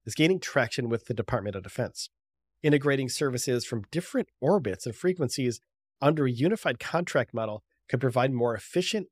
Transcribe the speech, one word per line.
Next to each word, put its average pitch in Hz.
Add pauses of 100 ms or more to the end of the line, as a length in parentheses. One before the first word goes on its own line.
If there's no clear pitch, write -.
is 113
gaining 170
traction 120
with 113
the 120
Department 101
of 92
Defense. - (540)
Integrating 139
services 123
from 110
different 175 (120)
orbits 131
and 117
frequencies 139 (400)
under 147
a 131
unified 139
contract 156
model 110 (240)
could 127
provide 127
more 120
efficient 180